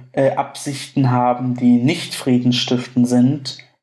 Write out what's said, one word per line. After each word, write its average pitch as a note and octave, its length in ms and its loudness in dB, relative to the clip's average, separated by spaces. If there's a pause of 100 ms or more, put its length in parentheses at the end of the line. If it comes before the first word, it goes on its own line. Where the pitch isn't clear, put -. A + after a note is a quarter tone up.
(120)
äh, C3+ 200 0
Absichten C3+ 800 -4
haben, B2 460 0
die B2 220 4
nicht C#3+ 360 -2
friedensstiftend B2 920 0
sind, B2 500 2 (260)